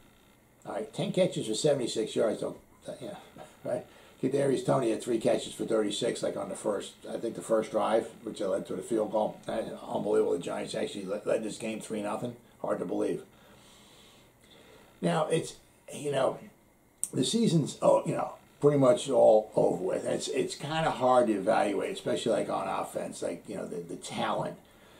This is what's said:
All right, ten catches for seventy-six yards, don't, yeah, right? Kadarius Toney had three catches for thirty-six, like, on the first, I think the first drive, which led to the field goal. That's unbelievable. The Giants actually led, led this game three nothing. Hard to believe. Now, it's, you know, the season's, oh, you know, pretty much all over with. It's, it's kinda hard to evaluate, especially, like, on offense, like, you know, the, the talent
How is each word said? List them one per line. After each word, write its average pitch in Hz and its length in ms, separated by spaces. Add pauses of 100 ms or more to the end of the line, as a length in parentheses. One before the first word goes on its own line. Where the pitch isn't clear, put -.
(640)
All - 100
right, - 180
ten - 180
catches - 360
for 107 60
seventy-six 123 640
yards, 117 240
don't, - 160 (460)
yeah, 117 140 (500)
right? - 200 (360)
Kadarius 135 420
Toney 127 280
had 107 100
three 117 180
catches 110 320
for 107 140
thirty-six, 110 560
like, - 160
on 98 120
the 95 60
first, - 380 (180)
I 110 60
think 113 160
the - 80
first 110 300
drive, 110 360 (140)
which 101 180
led 98 280
to 104 80
the 92 80
field 107 280
goal. 107 360
That's 107 200 (160)
unbelievable. 107 500
The - 100
Giants 104 320
actually 107 300
led, 101 200
led 110 180
this 101 140
game 110 220
three 107 240
nothing. 107 320 (260)
Hard 104 160
to 92 80
believe. 104 380 (1800)
Now, 170 240
it's, - 300 (360)
you 143 200
know, 131 260 (760)
the - 140
season's, 165 560
oh, - 240
you 151 80
know, - 200 (260)
pretty 147 180
much 131 320
all 117 460
over - 280
with. - 220
It's, - 220
it's - 260
kinda 156 380
hard 127 340
to 110 80
evaluate, 95 600
especially, - 400
like, 101 180
on 98 160
offense, - 560
like, - 240
you - 80
know, - 100
the, - 120
the - 180
talent - 600 (440)